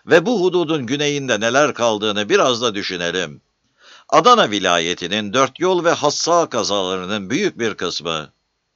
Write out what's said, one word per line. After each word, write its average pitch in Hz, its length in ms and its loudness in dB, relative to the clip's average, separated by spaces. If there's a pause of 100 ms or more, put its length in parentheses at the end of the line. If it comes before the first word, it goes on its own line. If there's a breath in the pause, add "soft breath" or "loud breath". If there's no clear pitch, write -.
ve 165 200 4
bu 226 140 0
hududun 165 460 0
güneyinde 143 540 -2
neler 123 340 2
kaldığını 107 540 0
biraz 139 340 2
da 113 120 0
düşünelim. 87 640 -6 (680 soft breath)
Adana 180 420 6
vilayetinin 92 800 0
dört 131 280 0
yol 175 240 2
ve 170 60 2
hassa 147 580 0
kazalarının 95 840 -2
büyük 175 280 -4
bir 110 160 -2
kısmı. 80 540 -6 (480)